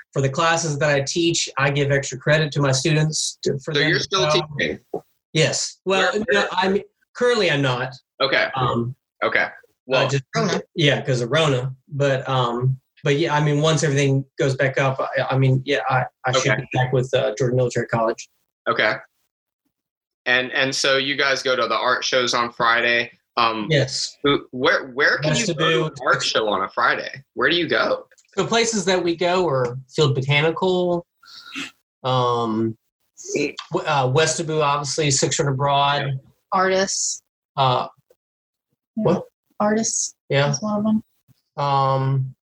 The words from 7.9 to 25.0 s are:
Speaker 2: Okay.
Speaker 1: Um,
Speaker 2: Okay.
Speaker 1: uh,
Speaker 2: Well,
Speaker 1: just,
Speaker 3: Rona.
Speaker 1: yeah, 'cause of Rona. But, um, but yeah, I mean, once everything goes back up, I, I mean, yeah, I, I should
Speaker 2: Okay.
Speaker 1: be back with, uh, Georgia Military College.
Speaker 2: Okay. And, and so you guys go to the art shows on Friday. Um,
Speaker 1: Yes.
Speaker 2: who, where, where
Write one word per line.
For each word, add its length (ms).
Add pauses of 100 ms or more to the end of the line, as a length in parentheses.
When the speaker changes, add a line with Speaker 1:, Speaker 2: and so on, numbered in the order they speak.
Speaker 2:
Okay. 340
Speaker 1:
Um, 400 (280)
Speaker 2:
Okay. 180
Speaker 1:
uh, 80 (380)
Speaker 2:
Well, 200
Speaker 1:
just, 160 (120)
Speaker 3:
Rona. 260 (140)
Speaker 1:
yeah, 260
'cause 200
of 100
Rona. 420 (140)
But, 420
um, 500 (240)
but 140
yeah, 180
I 80
mean, 160
once 240
everything 400 (140)
goes 180
back 220
up, 220
I, 320
I 60
mean, 280
yeah, 140 (100)
I, 140 (220)
I 80
should 180
Speaker 2:
Okay. 100
Speaker 1:
be 160
back 160
with, 220
uh, 200
Georgia 200
Military 320
College. 420 (400)
Speaker 2:
Okay. 240 (1300)
And, 240
and 240
so 220
you 200
guys 240
go 140
to 120
the 80
art 300
shows 300
on 160
Friday. 600 (240)
Um, 360
Speaker 1:
Yes. 520
Speaker 2:
who, 280
where, 380
where 280